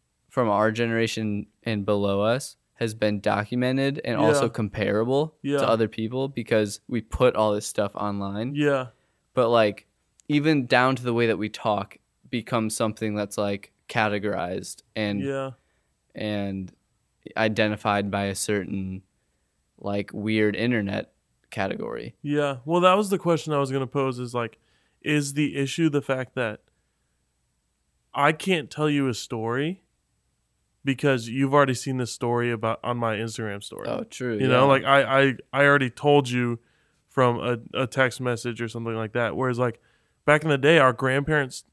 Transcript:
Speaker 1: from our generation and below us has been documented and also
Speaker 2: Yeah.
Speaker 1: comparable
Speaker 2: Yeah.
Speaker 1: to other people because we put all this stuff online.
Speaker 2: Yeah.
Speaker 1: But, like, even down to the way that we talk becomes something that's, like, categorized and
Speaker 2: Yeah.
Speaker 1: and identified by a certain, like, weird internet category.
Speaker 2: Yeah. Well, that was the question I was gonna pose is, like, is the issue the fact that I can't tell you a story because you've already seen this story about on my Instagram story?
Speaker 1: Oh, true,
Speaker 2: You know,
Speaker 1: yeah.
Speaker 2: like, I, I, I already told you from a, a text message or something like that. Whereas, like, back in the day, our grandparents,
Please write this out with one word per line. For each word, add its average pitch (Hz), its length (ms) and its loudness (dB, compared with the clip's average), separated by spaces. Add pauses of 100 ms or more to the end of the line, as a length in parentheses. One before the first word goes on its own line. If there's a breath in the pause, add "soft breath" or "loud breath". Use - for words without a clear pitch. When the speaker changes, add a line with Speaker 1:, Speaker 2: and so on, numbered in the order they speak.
(300)
Speaker 1:
from 120 200 0
our 107 220 2
generation 110 760 -2 (180)
and 107 220 -2
below 101 360 0
us 117 360 -2 (180)
has 113 180 -4
been 107 260 0
documented 127 840 0
and 117 120 -2
also 139 260 4
Speaker 2:
Yeah. 117 60 0
Speaker 1:
comparable 110 920 -2
Speaker 2:
Yeah. 139 180 -2
Speaker 1:
to 135 100 2
other 113 180 4
people 117 400 -4
because 110 600 0
we 120 140 -4
put - 340 2
all 107 180 4
this 104 140 -4
stuff - 280 -4
online. 101 600 -4
Speaker 2:
Yeah. 143 320 0 (480)
Speaker 1:
But, 120 140 4
like, 110 380 4 (400)
even 147 400 2
down 127 280 4
to 123 80 -6
the 123 100 -2
way 117 140 2
that 107 100 2
we 104 120 -4
talk 101 480 -4 (320)
becomes 113 460 -2
something 107 400 -2
that's, 104 220 -4
like, 101 340 -4 (160)
categorized 98 960 -4 (140)
and 104 260 -2
Speaker 2:
Yeah. 135 300 -6 (640)
Speaker 1:
and 101 560 -6 (640)
identified 104 760 0
by 101 140 -2
a 98 100 -4
certain, 95 640 -4 (800)
like, 101 340 -4
weird 107 420 0
internet 110 580 -2 (360)
category. 98 720 -6
Speaker 2:
Yeah. 143 440 -2
Well, 170 160 2
that 185 140 6
was 208 140 0
the 196 80 0
question 160 360 -2
I 147 60 0
was 135 120 -2
gonna 135 160 -2
pose 135 320 -2
is, 120 160 -8
like, 117 240 -4 (420)
is 147 320 0
the 143 220 0
issue 139 340 0
the 143 140 2
fact 131 320 -4
that 113 260 -4 (1500)
I 143 180 4
can't 160 400 -2
tell 151 180 0
you 143 180 2
a 123 60 0
story 123 680 -4 (1040)
because 131 440 0
you've 135 260 0
already 139 200 6
seen 131 240 -4
this 123 140 -4
story 120 400 0
about 113 320 -2
on 120 140 -2
my 113 180 0
Instagram 110 480 -6
story? - 240 -10
Speaker 1:
Oh, - 160 -4
true, 120 340 -6
Speaker 2:
You 131 100 2
know, 127 140 6
Speaker 1:
yeah. - 20 6
Speaker 2:
like, 139 200 6
I, 135 400 4
I, 135 100 4 (180)
I 139 140 4
already 143 240 4
told 143 400 4
you 120 300 0 (500)
from 123 300 2
a, 117 440 -4
a 127 40 -2
text 131 340 0
message 120 400 -4
or 117 60 -4
something 113 280 -6
like 110 180 -6
that. 113 220 -2
Whereas, 123 240 -2
like, 120 220 -2 (440)
back 151 180 4
in 160 60 0
the 143 80 4
day, 151 220 6
our 131 140 6
grandparents, 135 800 -2